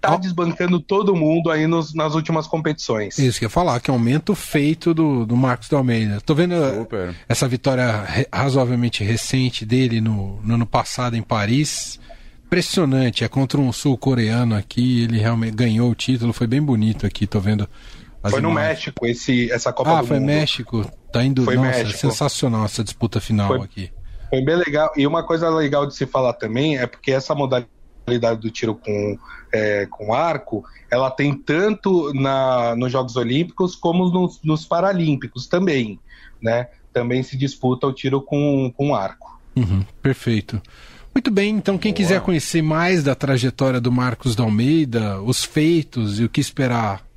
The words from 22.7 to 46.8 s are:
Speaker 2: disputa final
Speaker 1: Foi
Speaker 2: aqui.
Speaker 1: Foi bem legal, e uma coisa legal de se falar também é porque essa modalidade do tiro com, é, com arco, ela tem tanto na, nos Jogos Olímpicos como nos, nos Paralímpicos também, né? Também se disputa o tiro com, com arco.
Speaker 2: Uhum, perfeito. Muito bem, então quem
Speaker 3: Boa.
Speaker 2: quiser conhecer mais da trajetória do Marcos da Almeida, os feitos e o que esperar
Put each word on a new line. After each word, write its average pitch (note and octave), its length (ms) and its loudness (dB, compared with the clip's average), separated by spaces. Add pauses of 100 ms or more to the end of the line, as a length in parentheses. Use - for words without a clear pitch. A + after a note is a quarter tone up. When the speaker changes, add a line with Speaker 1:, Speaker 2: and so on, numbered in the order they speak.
Speaker 2:
disputa - 380 -2
final G#2 260 0
Speaker 1:
Foi B2+ 140 0
Speaker 2:
aqui. G2 300 -10 (380)
Speaker 1:
Foi C3 140 2
bem D3+ 120 2
legal, D#3 420 2
e C#3 100 4
uma D#3+ 160 0
coisa E3 260 0
legal D3 380 0
de C#3+ 80 -10
se C#3 100 -2
falar B2+ 280 0
também C3+ 440 -2
é B2 80 -2
porque - 260 -6
essa C3 220 0
modalidade A#2+ 1080 -2
do A2 120 -6
tiro A2 240 -4
com, G#2 420 -4 (340)
é, G#2 380 0
com G#2+ 240 -4
arco, C#3 500 -2 (280)
ela B2 180 2
tem C#3+ 240 -2
tanto F3 800 0
na, C3 600 2
nos B2 160 -2
Jogos B2 240 -2
Olímpicos D3+ 600 -2
como F3+ 340 2
nos, F3 340 0
nos D#3 220 0
Paralímpicos E3+ 840 -2
também, C#3+ 520 0 (420)
né? A#2 260 0 (260)
Também B2 300 0
se C3 120 -10
disputa C3 520 -2
o C3+ 60 -2
tiro C3+ 280 -2
com, C#3 560 0
com C#3+ 160 0
arco. - 460 -6 (160)
Speaker 2:
Uhum, G2 280 0 (180)
perfeito. A#2 600 -2 (520)
Muito C4 160 0
bem, G#3 260 2
então G3 220 0
quem G#3 140 0
Speaker 3:
Boa. - 60 -4
Speaker 2:
quiser F#3+ 240 2
conhecer E3 420 0
mais E3 400 2
da C3+ 100 2
trajetória C3 640 0
do A#2+ 120 0
Marcos B2 440 0
da B2 80 2
Almeida, A2+ 800 2
os A#2 220 -2
feitos D3 760 0
e A#2 40 2
o A2+ 60 0
que - 120 -2
esperar A#2 640 -2 (140)